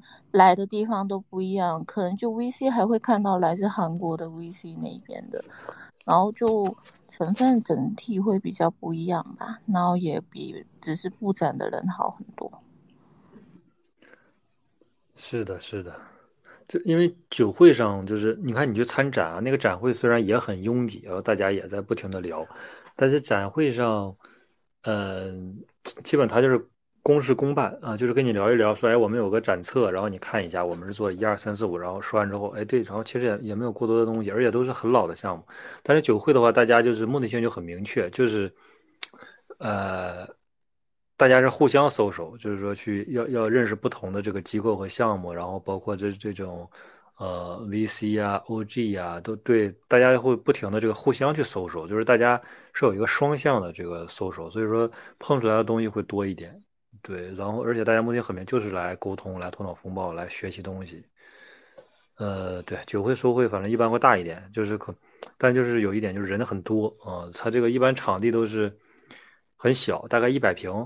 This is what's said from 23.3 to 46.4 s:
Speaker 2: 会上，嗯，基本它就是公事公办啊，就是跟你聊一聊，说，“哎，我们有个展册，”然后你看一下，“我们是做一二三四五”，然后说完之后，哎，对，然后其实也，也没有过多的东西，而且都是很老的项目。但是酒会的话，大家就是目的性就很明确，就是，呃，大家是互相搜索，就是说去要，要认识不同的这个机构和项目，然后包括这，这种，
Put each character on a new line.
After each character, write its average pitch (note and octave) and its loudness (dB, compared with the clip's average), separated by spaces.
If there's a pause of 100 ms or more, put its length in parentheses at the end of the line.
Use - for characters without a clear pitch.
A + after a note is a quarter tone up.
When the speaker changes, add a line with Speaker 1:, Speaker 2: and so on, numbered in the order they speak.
Speaker 2:
会 D3+ 0
上， A2 -2 (680)
嗯， F#2+ -6 (520)
基 - 0
本 C3 4
它 A2 2
就 C3 6
是 B2 2 (340)
公 D3 6
事 C3 2
公 C#3 0
办 C#3 -2
啊， A2 -6
就 B2 0
是 A#2 2
跟 C3+ 4
你 B2 2
聊 G#2 4
一 - 6
聊， G#2+ 6
说 A#2 0
，“哎， A#2 6
我 A2+ 4
们 A2+ -2
有 G#2+ 0
个 G#2 0
展 F#2 0
册，” A2 0
然 F#2 -2
后 G#2+ -2
你 F#2+ -8
看 G2+ -4
一 - -10
下 F2 -2
，“我 F2 -4
们 F2 -12
是 G2 -10
做 G#2 -2
一 F#2+ -4
二 G#2+ 2
三 G#2 -4
四 G#2+ -4
五”， F2 -2
然 F2+ -6
后 F#2+ -6
说 A2 0
完 G2+ 2
之 G2+ -4
后， G2+ -4
哎， G#2 -6
对， A#2+ 0
然 G2+ -10
后 A2 -4
其 - -6
实 B2 -2
也， G#2 0
也 G#2+ -8
没 A2 -4
有 A#2 -4
过 - -6
多 A2+ 2
的 A2+ 4
东 A2+ -2
西， G2 -6
而 G#2+ 0
且 B2 4
都 A#2+ 2
是 B2+ -2
很 A#2+ -2
老 G#2+ 4
的 E2 -10
项 F#2+ -6
目。 E2+ -14 (400)
但 C#3+ 4
是 D#3 4
酒 A2+ 4
会 D3 4
的 C3 6
话， A#2 8
大 A#2+ 6
家 A#2 6
就 A#2 4
是 A2 -2
目 B2+ 0
的 B2 -2
性 A#2 -2
就 A#2 2
很 F#2 -8
明 F2 -10
确， G2+ -2
就 B2 2
是， G#2 -2 (1080)
呃， F#2 -6 (880)
大 C3+ 6
家 B2+ 8
是 C3 4
互 C#3+ 4
相 C#3 6
搜 G#2 2
索， E2+ -12
就 G#2+ -8
是 G2+ -6
说 G2+ -6
去 G2+ -4
要， A#2+ -2
要 A#2 0
认 A#2+ 4
识 G#2 -2
不 A2+ -4
同 F#2+ -10
的 G2+ -4
这 G#2 -4
个 F#2+ -4
机 G#2 -4
构 G#2 2
和 F#2+ -6
项 G#2+ 0
目， F2 -8
然 F2 -6
后 F#2 -8
包 F#2+ -6
括 G2+ -6
这， G2+ -2
这 G2+ -4
种， F2+ -10 (460)